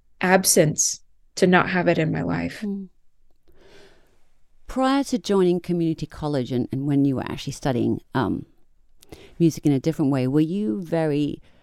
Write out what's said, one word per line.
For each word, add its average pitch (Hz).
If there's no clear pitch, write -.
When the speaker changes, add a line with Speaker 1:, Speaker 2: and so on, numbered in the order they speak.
Speaker 1:
absence 185
to 190
not 180
have 180
it 165
in 160
my 160
life. 170
Speaker 2:
Mm. 196
Prior 262
to 247
joining 180
community 165
college 147
and, 123
and 135
when 143
you 139
were -
actually -
studying, 117
um, 98
music 165
in 147
a 135
different 156
way, 131
were 139
you 202
very, 156